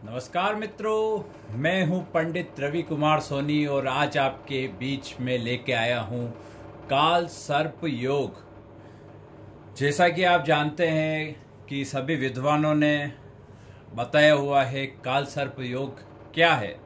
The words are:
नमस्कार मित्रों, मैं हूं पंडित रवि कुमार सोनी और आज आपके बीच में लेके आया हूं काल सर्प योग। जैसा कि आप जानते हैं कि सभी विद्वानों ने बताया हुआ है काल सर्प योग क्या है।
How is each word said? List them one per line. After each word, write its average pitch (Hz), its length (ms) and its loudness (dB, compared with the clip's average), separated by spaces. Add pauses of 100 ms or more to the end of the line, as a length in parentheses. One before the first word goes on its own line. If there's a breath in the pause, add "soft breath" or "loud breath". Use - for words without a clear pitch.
नमस्कार 175 520 -4
मित्रों, 214 1000 -4
मैं 175 280 2
हूं 180 200 0
पंडित 165 540 -4
रवि 143 220 -2
कुमार 151 380 2
सोनी 147 460 0
और 139 220 0
आज 143 300 0
आपके 131 520 -2
बीच 131 500 -6
में 127 180 -2
लेके 120 360 -2
आया 120 260 0
हूं 117 260 -6 (600 loud breath)
काल 165 400 4
सर्प 156 580 -2
योग। 127 560 -2 (1400 loud breath)
जैसा 143 320 4
कि 165 140 0
आप 175 200 4
जानते 151 440 2
हैं 156 480 0 (340)
कि 139 160 -4
सभी 139 300 -2
विद्वानों 143 600 0
ने 147 360 2 (840 loud breath)
बताया 147 380 6
हुआ 143 300 4
है 135 220 -4 (200)
काल 135 200 0
सर्प 139 340 -6
योग 131 420 -6 (320)
क्या 165 220 6
है। 104 200 -4 (100)